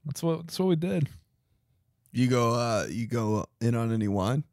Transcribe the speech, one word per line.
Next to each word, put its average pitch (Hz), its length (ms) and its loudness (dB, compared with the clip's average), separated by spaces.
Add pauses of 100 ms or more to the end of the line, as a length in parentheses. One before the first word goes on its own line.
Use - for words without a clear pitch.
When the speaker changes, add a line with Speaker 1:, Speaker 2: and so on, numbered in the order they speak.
Speaker 1:
that's 147 180 -8
what, 165 240 -2
that's - 120 -10
what 185 100 2
we 175 80 4
did. 175 320 0 (1040)
Speaker 2:
You 123 160 2
go, 120 260 4
uh, 117 360 0
you 110 160 -4
go 107 400 0 (140)
in 117 140 2
on 117 180 0
any 107 160 0
wine? 101 440 0